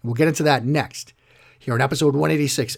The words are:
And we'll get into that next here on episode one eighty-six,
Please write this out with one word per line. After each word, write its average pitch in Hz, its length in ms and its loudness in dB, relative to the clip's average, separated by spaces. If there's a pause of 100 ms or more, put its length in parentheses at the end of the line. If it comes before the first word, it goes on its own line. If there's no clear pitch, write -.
And 117 80 -8
we'll 117 40 -4
get 156 140 2
into 156 160 -2
that 131 220 2
next - 480 -4 (440)
here 127 160 -6
on 120 80 2
episode 139 340 2
one 156 140 2
eighty-six, 143 480 0